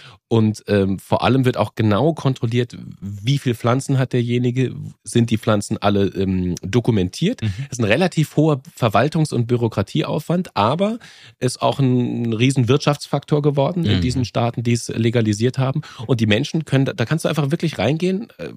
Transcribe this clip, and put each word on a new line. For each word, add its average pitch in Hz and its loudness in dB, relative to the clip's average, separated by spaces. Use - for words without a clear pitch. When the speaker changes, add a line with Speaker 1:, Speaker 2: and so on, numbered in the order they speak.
Speaker 1:
Und, 110 2
ähm, 98 2
vor - -2
allem 123 2
wird 127 0
auch - -2
genau 110 2
kontrolliert, 123 -2
wie 101 -2
viel 123 -2
Pflanzen 131 0
hat 131 0
derjenige, 123 0
sind 117 2
die 110 0
Pflanzen 107 0
alle, 101 2
ähm, 92 -2
dokumentiert. 113 0
Speaker 2:
Mhm. 104 -2
Speaker 1:
Das 120 -8
ist - -
ein 113 0
relativ 156 2
hoher 156 2
Verwaltungs- 135 0
und 117 0
Bürokratieaufwand, 135 -2
aber 175 0
ist - -4
auch 123 0
ein, 120 0
ein 117 -2
riesen 123 2
Wirtschaftsfaktor 147 0
geworden 147 0
in 98 2
Speaker 2:
Mhm. 90 0
Speaker 1:
diesen 123 0
Staaten, 117 -2
die 120 2
es 117 -2
legalisiert 113 0
haben. 135 0
Und 123 2
die 113 2
Menschen 143 2
können, 135 2
da, - -2
da 117 -2
kannst 156 -2
du 170 2
einfach 147 0
wirklich 170 -2
reingehen, 165 0
äh, - -10